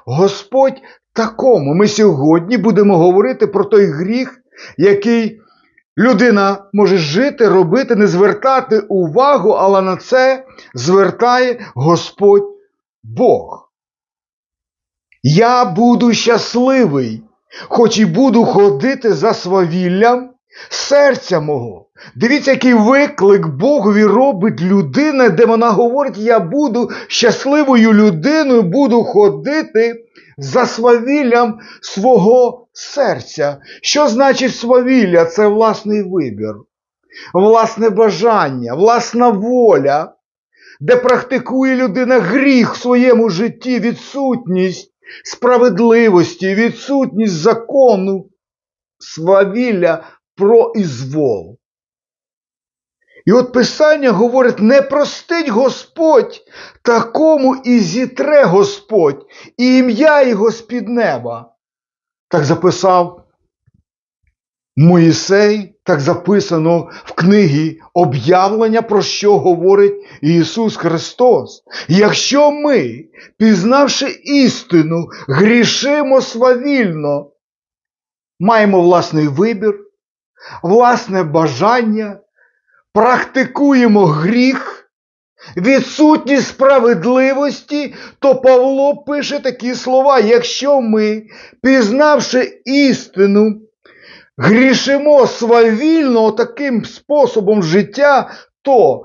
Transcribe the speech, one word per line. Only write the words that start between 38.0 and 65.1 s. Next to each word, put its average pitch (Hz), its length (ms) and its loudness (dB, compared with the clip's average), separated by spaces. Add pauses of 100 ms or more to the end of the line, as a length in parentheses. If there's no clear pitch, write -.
власна 226 560 0
воля, 190 840 0 (640)
де 156 160 0
практикує 254 800 -2
людина 254 440 0
гріх 247 560 0
в - 20 -14
своєму 247 520 2
житті, 226 500 -6
відсутність 196 1120 -6 (320)
справедливості, 226 1300 2
відсутність 226 800 -2
закону, 196 960 0 (720)
свавілля, 190 1040 -2 (320)
произвол. 139 1200 -2 (1700)
І 175 60 2
от 247 220 2
Писання 285 580 0
говорить: 240 480 0
«Не 247 220 4
простить 285 680 -4
Господь 262 920 -2 (420)
такому, 262 720 0
і 240 240 0
зітре 254 640 0
Господь, 185 840 0 (320)
і 254 200 2
ім'я 262 460 2
його 226 280 0
з-під 226 380 -10
неба». 123 640 -6 (760)
Так 147 140 0
записав 175 800 0 (1500)
Моїсей, 180 1080 2